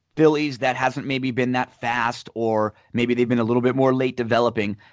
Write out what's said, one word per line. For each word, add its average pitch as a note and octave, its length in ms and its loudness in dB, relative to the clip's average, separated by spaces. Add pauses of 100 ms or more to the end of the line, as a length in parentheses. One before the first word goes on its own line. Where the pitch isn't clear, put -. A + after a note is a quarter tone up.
(160)
fillies D3+ 420 4
that B2+ 180 0
hasn't C3 300 -2
maybe C3 240 -2
been B2 220 -2
that B2+ 260 -2
fast, A#2+ 560 -4
or A2 380 0 (220)
maybe A#2+ 180 0
they've A#2+ 160 2
been A#2+ 100 2
a A#2 60 0
little A#2+ 180 2
bit B2+ 140 0
more C3 180 2
late C3 220 -2
developing. A2+ 600 -2 (140)